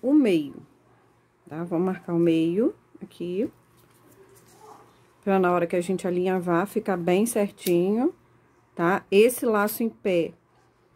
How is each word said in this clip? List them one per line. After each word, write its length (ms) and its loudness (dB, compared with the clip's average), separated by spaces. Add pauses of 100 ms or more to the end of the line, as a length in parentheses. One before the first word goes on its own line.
o 140 0
meio, 400 2 (920)
tá? 160 -12
Vamos 220 -4
marcar 300 -4
o 40 0
meio 560 2 (280)
aqui, 500 -8 (1700)
pra 140 2
na 140 2
hora 140 0
que 100 -4
a 40 0
gente 260 -4
alinhavar, 600 0
ficar 300 -4
bem 300 2
certinho, 840 0 (640)
tá? 360 0
Esse 360 4
laço 360 0
em 60 0
pé 440 -2 (640)